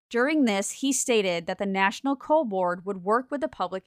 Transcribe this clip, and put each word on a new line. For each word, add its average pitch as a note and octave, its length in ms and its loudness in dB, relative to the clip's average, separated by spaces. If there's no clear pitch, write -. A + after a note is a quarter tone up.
During C#4 360 2
this, G3+ 260 0
he C4+ 220 -2
stated F#3+ 540 0
that F#3+ 100 -4
the G3+ 80 -4
National G3 500 0
Coal D4+ 300 2
Board F#3 400 -2
would F#3+ 180 -6
work A3+ 260 0
with C#4 120 -6
the D#4 80 -2
public F#3 380 -6